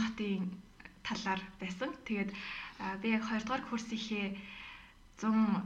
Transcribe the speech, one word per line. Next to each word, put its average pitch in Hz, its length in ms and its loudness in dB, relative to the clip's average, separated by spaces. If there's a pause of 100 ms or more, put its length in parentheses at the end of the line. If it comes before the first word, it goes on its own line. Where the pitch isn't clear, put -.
хотын 196 480 0 (560)
талаар 190 340 0 (220)
байсан. 185 400 -2
Тэгээд, 190 280 0 (520)
а, 190 160 -2
би 220 160 4
яг 220 80 4
хоёрдугаар 226 480 0
курсийнхээ 214 640 -2 (840)
Зун 214 500 6